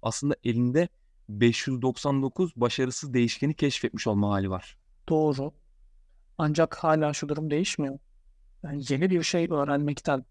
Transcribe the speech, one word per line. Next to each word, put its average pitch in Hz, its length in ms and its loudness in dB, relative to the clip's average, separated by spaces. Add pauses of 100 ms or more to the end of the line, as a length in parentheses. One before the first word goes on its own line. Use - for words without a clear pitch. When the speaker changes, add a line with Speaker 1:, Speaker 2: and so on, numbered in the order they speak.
Speaker 1:
aslında 143 420 -2
elinde 123 440 2 (420)
beş 113 380 2
yüz 127 140 -2
doksan 135 400 0
dokuz 156 340 -2
başarısız 127 580 -2
değişkeni 123 400 2
keşfetmiş - 540 -2
olma 104 220 2
hali 98 200 0
var. - 280 -8 (320)
Speaker 2:
Doğru. 151 440 0 (840)
Ancak 160 380 2
hala 156 380 2
şu 147 160 -6
durum 151 220 -2
değişmiyor. 147 480 -2 (640)
Yani 143 260 -8
yeni 147 200 2
bir 175 140 2
şey 170 260 0
öğrenmekten, 143 800 0